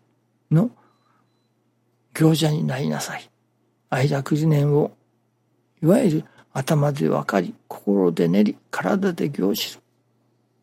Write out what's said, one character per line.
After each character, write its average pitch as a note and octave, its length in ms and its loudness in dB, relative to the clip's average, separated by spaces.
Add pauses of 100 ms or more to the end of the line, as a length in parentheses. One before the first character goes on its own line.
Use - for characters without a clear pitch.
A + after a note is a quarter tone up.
(520)
の F3 200 2 (1400)
行 D#3+ 200 4
者 D#3+ 160 0
に D#3 140 -2
な C#3+ 160 -4
り - 100 -4
な C#3+ 120 -4
さ - 160 -10
い。 - 120 -18 (600)
愛 C3+ 200 0
楽 C#3 260 -2
理 D#3 120 0
念 D3 260 2
を、 D3 180 2 (920)
い - 20 -4
わ F#3+ 140 6
ゆ A3+ 120 2
る D#3 140 -4 (300)
頭 C#3+ 380 0
で D#3 160 -2
分 - 160 0
か G2 160 0
り、 F2 120 -8 (140)
心 G2 460 0
で E2+ 160 0
練 G#2 160 4
り、 - 120 -4 (140)
体 F#3+ 400 -2
で D#3 180 -4
行 F#3 240 -2
じ - 220 -8
る。 - 60 -20 (800)